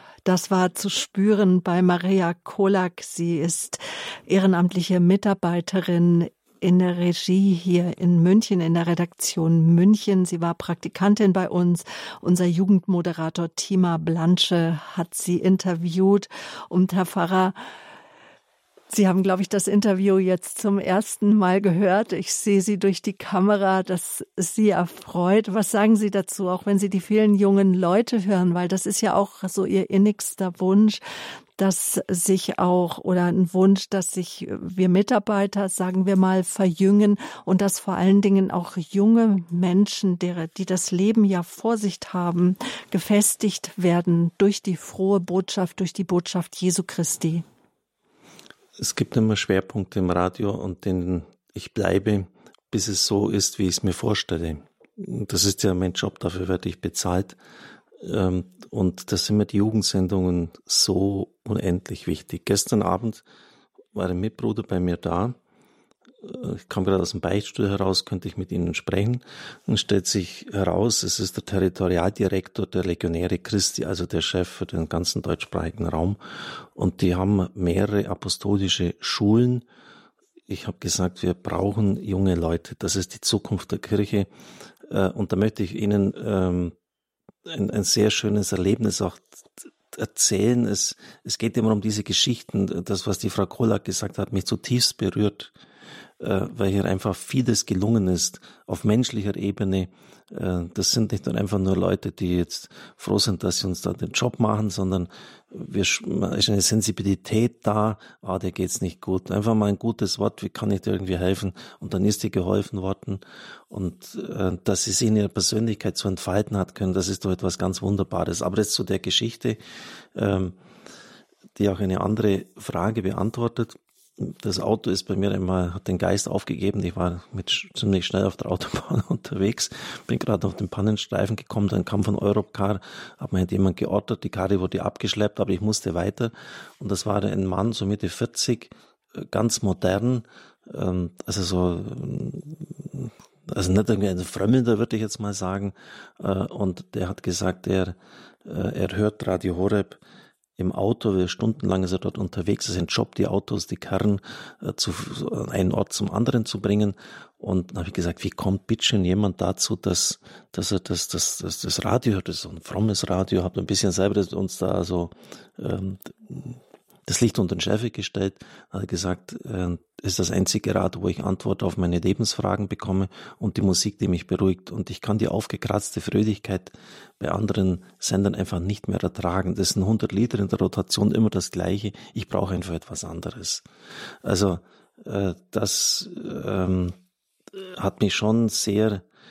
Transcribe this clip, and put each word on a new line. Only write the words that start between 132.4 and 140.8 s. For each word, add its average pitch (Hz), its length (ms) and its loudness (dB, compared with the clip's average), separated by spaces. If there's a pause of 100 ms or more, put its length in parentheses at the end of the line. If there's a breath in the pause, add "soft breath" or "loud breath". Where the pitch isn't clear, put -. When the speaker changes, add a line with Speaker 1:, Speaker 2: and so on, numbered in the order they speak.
Speaker 2:
hat - 160 -8
mir 92 160 2
jemand 98 280 2
geortet, - 480 -2
die 104 60 -6
Karre 95 280 0
wurde 92 240 -4
abgeschleppt, - 560 -4
aber 98 140 -2
ich 87 80 -2
musste 104 340 -2
weiter. 101 380 -2 (480 loud breath)
Und 95 100 -8
das 98 160 -2
war 101 160 0
ein 98 240 -2
Mann, 95 260 0
so 101 140 -6
Mitte 101 220 -2
vierzig, - 640 -4 (440 soft breath)
äh, - 160 -10
ganz 113 320 0
modern, 104 600 0 (500 soft breath)
ähm, 90 380 -2 (120)